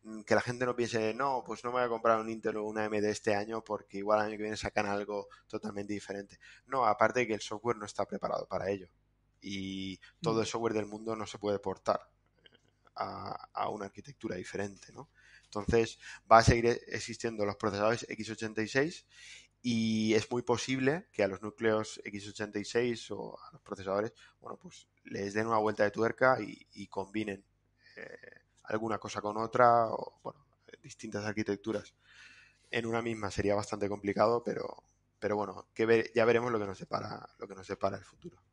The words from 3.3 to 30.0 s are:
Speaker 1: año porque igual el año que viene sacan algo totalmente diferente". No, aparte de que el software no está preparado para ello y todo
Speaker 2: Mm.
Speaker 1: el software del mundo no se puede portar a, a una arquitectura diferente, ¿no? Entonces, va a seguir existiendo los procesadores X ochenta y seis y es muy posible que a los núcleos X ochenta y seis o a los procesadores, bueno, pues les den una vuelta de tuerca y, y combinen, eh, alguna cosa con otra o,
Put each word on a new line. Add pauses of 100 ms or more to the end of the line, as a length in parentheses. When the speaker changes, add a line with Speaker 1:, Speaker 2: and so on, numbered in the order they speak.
Speaker 1:
año
porque
igual
el
año
que
viene
sacan
algo (180)
totalmente
diferente". (280)
No,
aparte
de
que
el
software
no
está
preparado
para
ello (500)
y (220)
todo
Speaker 2:
Mm.
Speaker 1:
el
software
del
mundo
no
se
puede
portar (920)
a,
a
una
arquitectura
diferente,
¿no? (340)
Entonces, (320)
va
a
seguir (220)
existiendo
los
procesadores
X
ochenta
y
seis (540)
y
es
muy
posible
que
a
los
núcleos
X
ochenta
y
seis
o
a
los
procesadores, (260)
bueno,
pues (160)
les
den
una
vuelta
de
tuerca
y,
y
combinen, (520)
eh, (480)
alguna
cosa
con
otra
o,